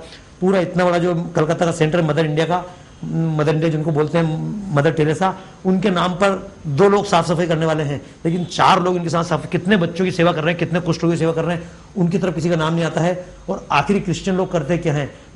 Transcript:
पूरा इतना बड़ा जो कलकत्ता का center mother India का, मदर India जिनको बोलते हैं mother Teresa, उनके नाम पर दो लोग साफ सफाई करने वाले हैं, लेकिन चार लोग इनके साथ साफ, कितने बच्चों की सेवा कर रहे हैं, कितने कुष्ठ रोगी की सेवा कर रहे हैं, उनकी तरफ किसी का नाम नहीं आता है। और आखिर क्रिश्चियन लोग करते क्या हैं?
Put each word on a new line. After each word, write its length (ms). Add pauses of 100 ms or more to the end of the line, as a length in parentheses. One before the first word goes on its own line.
(420)
पूरा 180
इतना 260
बड़ा 120
जो 180 (200)
कलकत्ता 300
का 60
center 300
mother 240
India 200
का, 200 (400)
मदर 480
India 160
जिनको 220
बोलते 260
हैं 80 (500)
mother 160
Teresa, 440 (300)
उनके 240
नाम 240
पर 380 (160)
दो 220
लोग 160
साफ 220
सफाई 200
करने 180
वाले 180
हैं, 180 (240)
लेकिन 200
चार 380
लोग 120
इनके 140
साथ 140
साफ, 280
कितने 260
बच्चों 280
की 60
सेवा 200
कर 100
रहे 80
हैं, 100
कितने 200
कुष्ठ 240
रोगी 120
की 40
सेवा 120
कर 120
रहे 120
हैं, 160 (260)
उनकी 200
तरफ 180
किसी 140
का 60
नाम 180
नहीं 120
आता 160
है। 240 (240)
और 220
आखिर 280
क्रिश्चियन 380
लोग 140
करते 260
क्या 160
हैं? 200 (220)